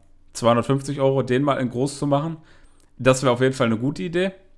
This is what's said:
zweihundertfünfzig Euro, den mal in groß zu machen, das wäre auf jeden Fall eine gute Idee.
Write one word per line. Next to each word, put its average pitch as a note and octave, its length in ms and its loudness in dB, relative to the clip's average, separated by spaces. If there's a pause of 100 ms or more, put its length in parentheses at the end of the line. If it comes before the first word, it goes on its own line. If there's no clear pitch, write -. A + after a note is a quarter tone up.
(340)
zweihundertfünfzig C3+ 680 0
Euro, C3+ 220 2
den B2 180 0
mal C#3 140 0
in B2+ 160 -4
groß C3+ 260 -4
zu D3+ 80 -4
machen, D3+ 320 -2 (640)
das C3 240 4
wäre B2 100 4
auf A#2+ 80 0
jeden C3 140 2
Fall B2+ 120 0
eine A2+ 120 0
gute C#3+ 240 -4
Idee. F3+ 300 -2 (240)